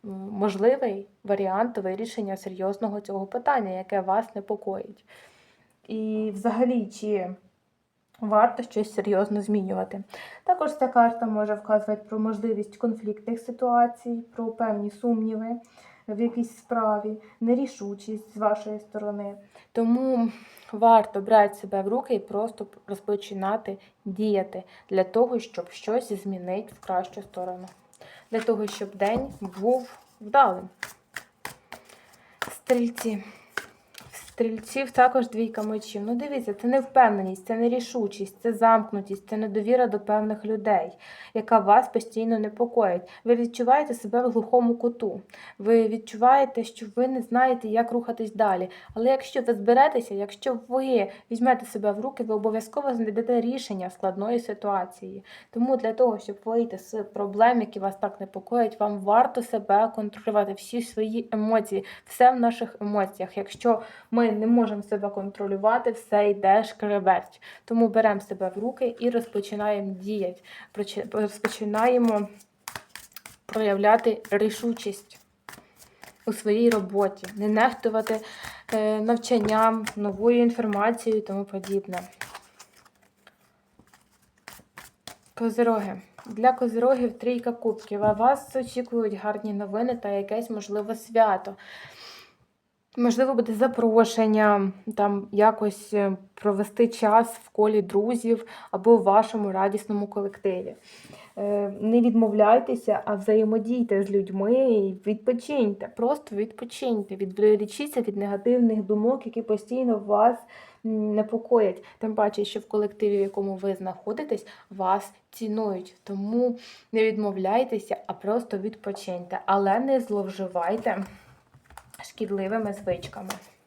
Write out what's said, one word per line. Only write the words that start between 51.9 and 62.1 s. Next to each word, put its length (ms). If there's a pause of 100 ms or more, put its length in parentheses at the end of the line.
в 80
руки, 240
ви 100
обов'язково 600
знайдете 460
рішення 500
складної 480
ситуації. 840 (260)
Тому 260
для 160
того, 260
щоб 260
вийти 340
з 240
проблем, 580
які 200
вас 200
так 200
непокоять, 600
вам 180
варто 440
себе 520
контролювати, 580
всі 300
свої 500
емоції, 520 (200)
все 260